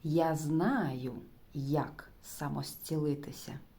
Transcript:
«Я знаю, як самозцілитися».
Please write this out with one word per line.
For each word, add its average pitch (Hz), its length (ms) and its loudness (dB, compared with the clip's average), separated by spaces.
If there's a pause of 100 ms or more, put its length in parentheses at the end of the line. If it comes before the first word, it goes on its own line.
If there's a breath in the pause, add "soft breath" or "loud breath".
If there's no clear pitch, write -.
«Я 160 320 4
знаю, 147 840 2 (320)
як 139 560 0 (140)
самозцілитися». 147 1400 -4 (180)